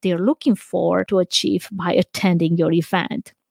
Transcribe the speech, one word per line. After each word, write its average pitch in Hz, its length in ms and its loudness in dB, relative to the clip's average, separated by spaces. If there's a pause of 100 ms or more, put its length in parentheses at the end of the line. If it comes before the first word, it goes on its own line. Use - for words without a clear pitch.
they're 180 160 0
looking 220 380 0
for 180 480 0
to 190 160 2
achieve - 500 -2
by 175 240 -4
attending 170 640 2
your 165 140 2
event? - 600 -4 (180)